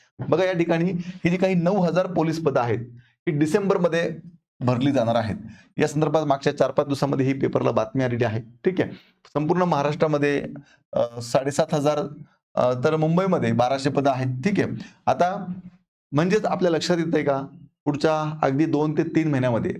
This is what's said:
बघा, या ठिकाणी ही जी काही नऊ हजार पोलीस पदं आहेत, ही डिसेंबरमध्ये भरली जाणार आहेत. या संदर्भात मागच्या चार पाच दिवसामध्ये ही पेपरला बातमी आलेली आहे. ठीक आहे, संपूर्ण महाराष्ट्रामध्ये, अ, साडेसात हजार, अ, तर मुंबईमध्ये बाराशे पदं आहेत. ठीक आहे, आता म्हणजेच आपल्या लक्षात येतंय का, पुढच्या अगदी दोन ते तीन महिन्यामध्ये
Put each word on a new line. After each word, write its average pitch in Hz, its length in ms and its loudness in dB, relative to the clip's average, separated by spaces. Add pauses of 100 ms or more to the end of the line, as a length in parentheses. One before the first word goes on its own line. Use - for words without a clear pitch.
(280)
बघा, 175 160 2
या 185 80 0
ठिकाणी 170 380 0
ही 175 400 -4
जी 180 60 0
काही 185 180 0
नऊ 180 280 2
हजार 175 240 2
पोलीस 160 380 -2
पदं 135 160 0
आहेत, 117 180 0 (500)
ही - 20 0
डिसेंबरमध्ये 170 880 0 (420)
भरली 127 320 2
जाणार 117 220 2
आहेत. 107 220 -2 (420)
या 147 100 2
संदर्भात 151 360 0
मागच्या 143 340 0
चार 135 120 2
पाच 147 160 2
दिवसामध्ये 135 400 0
ही 135 60 2
पेपरला 131 380 0
बातमी 113 340 0
आलेली 120 200 0
आहे. 110 160 -2
ठीक 185 400 -2
आहे, 95 100 -2 (440)
संपूर्ण 165 280 0
महाराष्ट्रामध्ये, 147 840 0 (480)
अ, 120 300 -2
साडेसात 143 520 0
हजार, 147 240 2 (560)
अ, 123 180 2 (120)
तर 156 120 2
मुंबईमध्ये 160 560 2
बाराशे 131 380 0
पदं 139 200 0
आहेत. 127 340 -2
ठीक 196 160 0
आहे, - 220 -4 (240)
आता 180 460 0 (600)
म्हणजेच 185 320 2
आपल्या 175 260 0
लक्षात 165 280 0
येतंय 156 260 0
का, 139 180 0 (420)
पुढच्या 156 580 0
अगदी 143 240 2
दोन 147 320 0
ते 170 40 4
तीन 160 280 0
महिन्यामध्ये 123 500 0